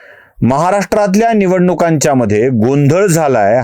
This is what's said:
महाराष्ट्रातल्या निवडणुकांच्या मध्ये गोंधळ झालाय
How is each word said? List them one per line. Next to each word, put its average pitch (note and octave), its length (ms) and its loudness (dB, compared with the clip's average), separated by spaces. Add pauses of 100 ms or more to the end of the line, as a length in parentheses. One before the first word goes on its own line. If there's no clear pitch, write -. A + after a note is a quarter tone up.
(420)
महाराष्ट्रातल्या G3 920 0
निवडणुकांच्या F3+ 840 0
मध्ये A2+ 340 0
गोंधळ C#3 580 0
झालाय C3 580 0